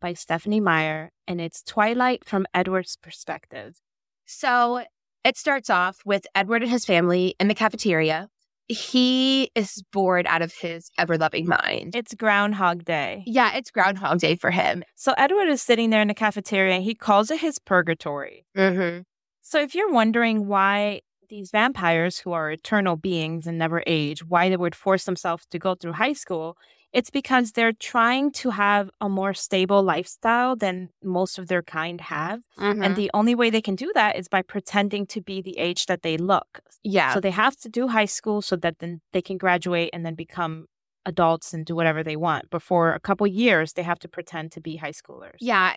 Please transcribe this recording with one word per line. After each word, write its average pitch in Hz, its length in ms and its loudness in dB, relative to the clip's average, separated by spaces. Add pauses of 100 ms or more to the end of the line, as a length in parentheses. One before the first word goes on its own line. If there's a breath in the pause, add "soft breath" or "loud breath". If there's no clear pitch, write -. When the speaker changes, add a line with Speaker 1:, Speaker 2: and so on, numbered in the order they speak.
Speaker 1:
by 175 140 -6
Stephenie 202 460 -2
Meyer, 160 500 0 (180)
and 175 140 -4
it's 165 200 -10
Twilight 240 640 0
from 190 300 -2
Edward's 185 420 0
perspective. 151 840 -16 (420)
Speaker 2:
So 240 580 0 (420)
it 254 120 2
starts 269 320 -2
off 185 380 0
with 196 280 0
Edward 208 280 2
and 240 80 -2
his 247 160 0
family 180 520 4
in 202 100 2
the 214 60 2
cafeteria. 175 760 0 (380)
He 254 840 2
is 202 280 -4 (100)
bored 185 340 2
out 165 140 2
of 170 140 -4
his 170 420 -10
ever-loving 165 500 0
mind. - 480 0
Speaker 1:
It's 226 200 -8
Groundhog 202 680 0
Day. 156 420 -4
Speaker 2:
Yeah, 233 280 2
it's - 160 -6
Groundhog 185 500 0
Day 160 160 2
for - 140 -2
him. 175 320 0 (120)
Speaker 1:
So - 240 -2
Edward 359 300 4
is 285 120 0
sitting 233 300 2
there 214 100 4
in 214 80 2
the 208 60 -2
cafeteria, 190 600 0
and 185 80 -4
he 220 100 -2
calls 214 360 2
it 311 100 -2
his 311 180 -2
purgatory. 160 880 -2 (100)
Speaker 2:
Mm-hmm. 180 440 2 (420)
Speaker 1:
So - 180 0
if 294 140 -4
you're 381 180 0
wondering 226 540 2
why 202 540 2 (280)
these 208 220 -14
vampires, 180 680 2
who 180 120 -6
are 156 180 -2
eternal 185 460 0
beings 165 500 -4
and 165 120 -6
never 165 280 0
age, 156 380 -2
why 175 240 2
they 190 80 2
would 175 200 -2
force 190 280 0
themselves 175 460 -4
to 175 80 -8
go 185 160 -2
through 170 200 -8
high 226 200 0
school, 165 420 -8 (360 soft breath)
it's 247 160 0
because 254 440 0
they're 226 200 2
trying 247 600 0
to - 180 -4
have 202 400 2 (100)
a 208 80 -2
more 196 240 0
stable 190 500 2
lifestyle 226 720 0
than 185 360 -4 (120)
most 185 360 -2
of 180 100 -12
their 180 140 0
kind 170 400 -6
have. 170 400 -6 (160)
Speaker 2:
Mm-hmm. 202 240 0
Speaker 1:
And 190 140 2
the 208 180 0
only 220 200 4
way 233 140 4
they 220 140 2
can 190 140 -2
do 294 180 -6
that 214 220 4
is 180 120 -10
by 185 140 2
pretending 202 640 -2
to 208 160 -8
be 190 180 -8
the 185 160 -12
age 175 300 -4
that 175 160 -2
they 160 160 -2
look. 185 420 0 (240)
Speaker 2:
Yeah. 175 300 2
Speaker 1:
So 196 60 2
they 190 100 0
have 214 300 0
to 226 100 -14
do 247 180 -2
high 220 160 2
school 208 380 -4
so - 140 -2
that 170 240 -4
then 170 200 -10 (140)
they 185 80 0
can 190 160 -8
graduate 175 560 0
and 170 100 -8
then 165 100 -6
become 165 520 -8 (400)
adults 165 480 0
and 160 100 -6
do 170 100 -6
whatever 160 280 0
they 156 140 -6
want. 156 340 -2
But 165 100 -4
for 170 320 2
a - 80 -4
couple 202 260 0
years, 190 460 2
they 180 120 -6
have 170 160 -2
to 165 80 -18
pretend 165 440 -10
to - 80 -14
be 160 160 -10
high 156 160 -10
schoolers. - 480 -20
Speaker 2:
Yeah, 202 360 2